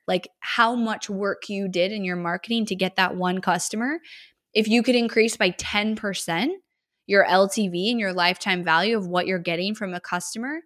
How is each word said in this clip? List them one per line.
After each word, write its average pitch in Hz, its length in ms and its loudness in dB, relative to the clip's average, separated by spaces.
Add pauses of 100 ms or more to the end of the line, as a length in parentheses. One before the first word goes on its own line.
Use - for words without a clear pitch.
Like, 185 200 0 (140)
how 233 340 2
much 220 360 -4
work 196 400 -4
you 196 180 -4
did 185 240 0
in 208 100 -6
your 180 140 -2
marketing 180 480 -2
to 196 100 -4
get 185 220 -2
that 185 180 2
one 180 280 0
customer. 220 560 -2 (560)
If 208 140 2
you 233 140 4
could 247 120 4
increase 226 420 2
by 190 140 2
ten 208 460 -2
percent 202 560 -2 (540)
your 196 180 6
L 190 220 6
T 196 220 0
V 180 220 -2
and 240 100 0
your 190 140 -2
lifetime 180 500 2
value 175 320 4
of 190 100 -2
what 175 200 0
you're 185 120 0
getting 175 360 -2
from 196 180 -8
a 175 80 -8
customer, 240 640 -6